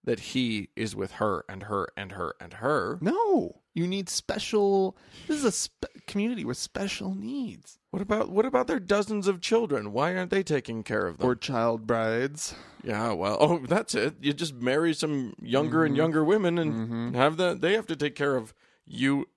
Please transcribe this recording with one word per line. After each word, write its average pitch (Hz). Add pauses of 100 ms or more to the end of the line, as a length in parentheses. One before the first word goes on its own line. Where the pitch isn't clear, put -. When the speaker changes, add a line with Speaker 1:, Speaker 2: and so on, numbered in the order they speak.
Speaker 1:
that 117
he 117
is 104
with 98
her 101
and 95
her 101
and 95
her 90
and 85
her. 131
Speaker 2:
No. 330 (120)
You 170
need 190
special, 196 (320)
this 302
is 285
a 214
spe-, -
community 208
with 120
special 196
needs. 226 (120)
Speaker 1:
What 185
about, 208
what 208
about 254
their 277
dozens 202
of 185
children? 143
Why 151
aren't 180
they 196
taking 120
care 104
of 82
them? 127
Speaker 2:
Or 123
child 117
brides. 117 (280)
Speaker 1:
Yeah, 110
well, 95
oh, 160 (100)
that's 185
it. 127
You 143
just 147
marry 143
some 143
younger 151
and 151
Speaker 2:
Mm-hmm. 139
Speaker 1:
younger 160
women 175
and 156
Speaker 2:
Mm-hmm. 117
Speaker 1:
have 147
the, 180
they 175
have 220
to 160
take 147
care 143
of 110 (320)
you 135